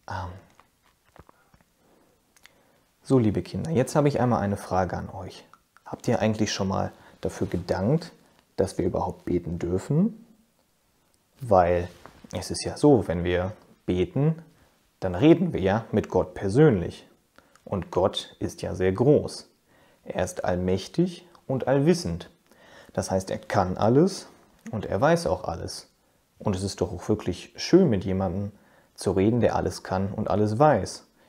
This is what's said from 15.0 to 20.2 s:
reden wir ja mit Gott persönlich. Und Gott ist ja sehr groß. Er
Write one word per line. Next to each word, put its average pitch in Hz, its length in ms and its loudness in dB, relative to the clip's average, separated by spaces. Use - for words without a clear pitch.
reden 151 380 4
wir 90 80 -4
ja 98 320 2
mit 104 160 0
Gott - 240 0
persönlich. 104 720 2
Und 95 240 -6
Gott - 480 -2
ist - 240 -8
ja 90 120 -4
sehr 92 180 2
groß. 117 540 2
Er - 200 -4